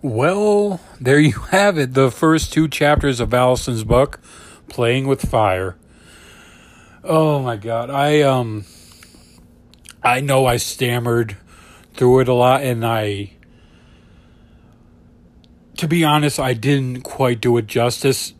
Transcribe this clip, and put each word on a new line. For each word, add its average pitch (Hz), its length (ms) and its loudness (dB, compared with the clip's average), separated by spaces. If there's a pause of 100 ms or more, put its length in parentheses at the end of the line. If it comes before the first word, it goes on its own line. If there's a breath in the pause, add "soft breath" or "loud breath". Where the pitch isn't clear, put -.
Well, 196 760 0 (200)
there 135 180 4
you 151 140 4
have 196 460 0
it, 131 160 -4
the 135 160 4
first 160 420 0
two 160 160 2
chapters 143 500 0
of 113 160 -2
Allison's 123 480 0
book, 120 380 0 (480 loud breath)
Playing 127 400 -2
with 135 200 -2
Fire. 95 480 -2 (1300 loud breath)
Oh 156 380 2
my 120 160 -4
God, 113 320 -6
I, 147 340 2
um, 120 440 0 (1400 loud breath)
I 123 180 0
know 135 240 2
I 123 140 0
stammered 120 800 -2 (580 loud breath)
through 127 260 4
it 123 80 0
a 127 60 2
lot, 127 280 4
and 120 220 -2
I, 104 480 -4 (2500 soft breath)
to 160 100 -6
be 165 160 2
honest, 147 340 2
I 131 140 -2
didn't 127 500 -2
quite 123 380 -2
do 120 160 2
it 113 100 -2
justice. 123 720 -2